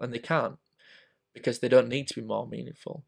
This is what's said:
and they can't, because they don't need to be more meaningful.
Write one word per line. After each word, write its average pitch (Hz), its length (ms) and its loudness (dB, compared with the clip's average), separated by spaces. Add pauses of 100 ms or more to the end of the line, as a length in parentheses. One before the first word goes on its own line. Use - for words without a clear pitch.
and 123 120 -8
they 117 60 -6
can't, 131 380 -2 (800)
because - 240 -2
they 127 100 -2
don't 123 200 8
need 131 200 -4
to - 120 -8
be 113 60 -10
more 107 200 -4
meaningful. 120 600 -12